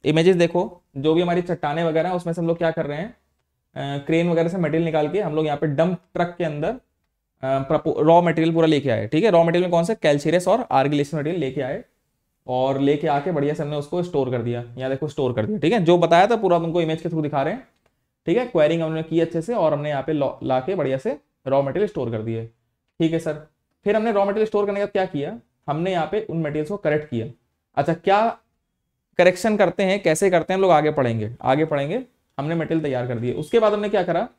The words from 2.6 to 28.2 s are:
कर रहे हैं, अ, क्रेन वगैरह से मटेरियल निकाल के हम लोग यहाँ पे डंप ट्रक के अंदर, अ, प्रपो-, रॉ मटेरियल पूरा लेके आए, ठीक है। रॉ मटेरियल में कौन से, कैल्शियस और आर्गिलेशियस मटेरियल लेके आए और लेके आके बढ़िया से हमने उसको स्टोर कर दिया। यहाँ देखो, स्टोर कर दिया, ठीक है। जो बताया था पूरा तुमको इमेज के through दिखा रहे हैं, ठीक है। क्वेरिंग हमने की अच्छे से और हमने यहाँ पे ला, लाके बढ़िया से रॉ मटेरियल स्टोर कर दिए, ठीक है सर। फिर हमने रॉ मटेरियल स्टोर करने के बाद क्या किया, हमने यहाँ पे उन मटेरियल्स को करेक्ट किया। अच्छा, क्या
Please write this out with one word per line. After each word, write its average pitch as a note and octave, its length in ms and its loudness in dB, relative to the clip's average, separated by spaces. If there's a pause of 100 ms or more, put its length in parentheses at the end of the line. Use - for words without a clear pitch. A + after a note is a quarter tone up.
कर D#3+ 160 -4
रहे D3 120 -6
हैं, G3+ 100 -8 (680)
अ, C#3+ 300 -6
क्रेन E3 240 2
वगैरह E3 180 2
से F#3 100 -4
मटेरियल E3 260 0
निकाल D#3 240 0
के F#3 120 -2
हम D#3+ 140 -4
लोग D#3 120 0
यहाँ D3 120 -2
पे D#3+ 100 -2
डंप E3 300 0 (160)
ट्रक F3 240 -2
के F3+ 60 -2
अंदर, D3+ 240 -4
अ, B3 100 -6 (640)
प्रपो-, C3+ 580 -2
रॉ E3 220 6
मटेरियल E3 320 2
पूरा E3 120 4
लेके C#3 240 2
आए, G#2+ 160 0
ठीक D#3 180 0
है। A3 60 4
रॉ E3 120 6
मटेरियल E3+ 200 2
में F3+ 80 -2
कौन E3+ 140 2
से, A3 120 -2
कैल्शियस D#3 520 2
और A3+ 240 2
आर्गिलेशियस C#3+ 420 0
मटेरियल D#3+ 260 -4
लेके C3+ 220 -4
आए D#3 200 -6 (640)
और C3 340 0
लेके D3 280 2
आके C#3+ 240 0
बढ़िया D3 220 -2
से D#3+ 80 -6
हमने D3 140 -4
उसको D3 260 -4
स्टोर C#3+ 280 -2
कर A#2+ 120 -2
दिया। A#2+ 220 -6 (120)
यहाँ C3 140 -6
देखो, C3+ 180 -6
स्टोर C3 240 -2
कर C3+ 140 -2
दिया, G#3 120 -4
ठीक D#3 140 2
है। G#3+ 120 2
जो F3 140 4
बताया E3+ 280 6
था A#3 120 2
पूरा F3+ 200 2
तुमको E3 220 -2
इमेज D#3+ 220 -4
के E3+ 60 -6
through D#3 140 -4
दिखा C#3+ 200 -2
रहे D#3+ 120 -2
हैं, C4 120 -14 (600)
ठीक F3+ 120 2
है। B3 100 -2
क्वेरिंग E3 340 2
हमने D#3+ 220 -4
की D#3+ 160 0
अच्छे E3 220 -2
से A#3 140 -4
और D#3 160 2
हमने D3 180 -4
यहाँ C3+ 120 -2
पे D#3+ 100 -4
ला, C#3 200 0 (120)
लाके C3 320 0
बढ़िया C3+ 220 -2
से A3 200 -4 (280)
रॉ C3+ 160 2
मटेरियल E3+ 260 -2
स्टोर B2+ 220 -4
कर A2 120 -6
दिए, A2+ 240 -6 (540)
ठीक D#3+ 120 2
है E3 80 0
सर। D3+ 260 -8 (400)
फिर G#3 100 2
हमने A3 160 0
रॉ G3+ 120 2
मटेरियल G#3 220 0
स्टोर G3+ 200 0
करने G3+ 140 -4
के G3+ 40 0
बाद G3+ 80 -8
क्या F#3+ 140 0
किया, F3 320 -6 (300)
हमने E3 240 -2
यहाँ D#3+ 140 -2
पे G#3 160 -4
उन E3 180 -6
मटेरियल्स D3+ 280 -4
को G3+ 100 -6
करेक्ट D3+ 320 -2
किया। A2+ 160 -4 (500)
अच्छा, D#3 180 0
क्या G#3 440 2 (800)